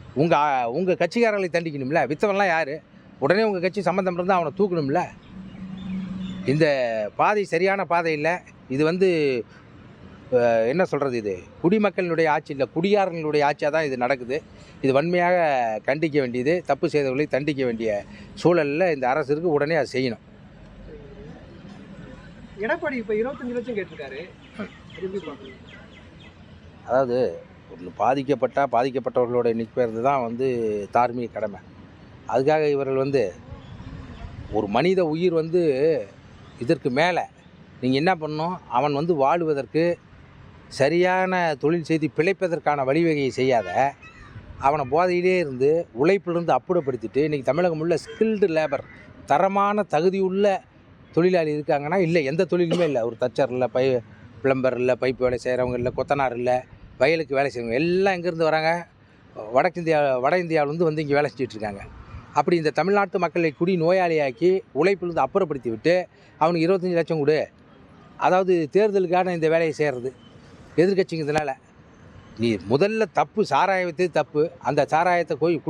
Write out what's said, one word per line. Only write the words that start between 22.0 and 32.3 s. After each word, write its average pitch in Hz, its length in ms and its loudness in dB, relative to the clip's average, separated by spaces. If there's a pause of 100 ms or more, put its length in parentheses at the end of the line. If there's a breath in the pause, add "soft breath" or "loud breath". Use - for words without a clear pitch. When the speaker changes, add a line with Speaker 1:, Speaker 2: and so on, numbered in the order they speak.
Speaker 2:
எடப்பாடி 302 320 -2
இப்ப 226 220 -4
இருபத்தஞ்சு 240 400 -4
லட்சம் 240 220 -6
கேட்டிருக்காரு. 165 540 -10 (280)
Speaker 1:
ம். - 300 -14 (100)
Speaker 2:
அது 185 160 -8
எப்படி 185 120 -8
பாக்குறீங்க? 135 520 -16 (1080)
Speaker 1:
அதாவது, 120 540 0 (300)
ஒண்ணு 90 320 -12
பாதிக்கப்பட்டா 131 720 0
பாதிக்கப்பட்டவர்களோட 120 840 0
நிற்பது 113 480 -2
தான் 135 200 0
வந்து 117 720 -2
தார்மீக 120 420 0
கடமை. 104 260 -6 (680)
அதுக்காக 151 420 2